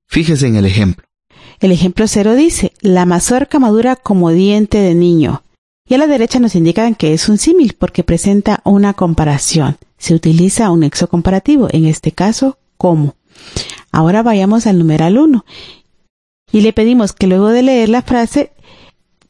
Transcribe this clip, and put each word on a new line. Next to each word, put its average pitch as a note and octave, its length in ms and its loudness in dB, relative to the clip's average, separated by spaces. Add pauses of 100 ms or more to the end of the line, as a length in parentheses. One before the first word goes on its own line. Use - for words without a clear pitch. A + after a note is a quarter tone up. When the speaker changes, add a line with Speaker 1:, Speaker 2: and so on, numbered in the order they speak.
Speaker 1:
Fíjese D3+ 420 -2
en A2 80 0
el G2 100 2
ejemplo. F#2+ 400 -2 (540)
Speaker 2:
El F#3+ 100 2
ejemplo F3+ 380 0
cero G#3+ 260 0
dice, D4+ 460 0
"La F3+ 260 2
mazorca B3 540 0
madura A#3 340 0
como F3 360 0
diente G3+ 480 0
de F3+ 180 0
niño". E3+ 480 0 (420)
Y B3+ 80 0
a C4 40 2
la D4+ 100 0
derecha B3 320 0
nos A3 160 0
indican G#3+ 400 0
que D#3 160 -2
es E3 160 -4
un G#3 100 2
símil D#4+ 400 0
porque - 240 -4
presenta G3+ 640 -2
una G3+ 300 2
comparación. D3+ 840 -2 (220)
Se - 160 -2
utiliza F3 560 0
un E3+ 100 2
nexo D#3+ 280 -2
comparativo, F#3+ 640 0
en D#3+ 140 0
este D#3 280 -2
caso, A3+ 460 -2 (180)
como. D#3+ 400 -2 (760)
Ahora F3+ 320 0
vayamos A3 440 0
al F#3+ 120 2
numeral D#3+ 400 0
uno. C#4+ 260 2 (1080)
Y G#3+ 100 2
le A3 100 2
pedimos A3+ 400 0
que - 140 -4
luego F#3+ 220 2
de A#3+ 140 2
leer B3 260 2
la A#3+ 140 0
frase, B3 500 -2 (760)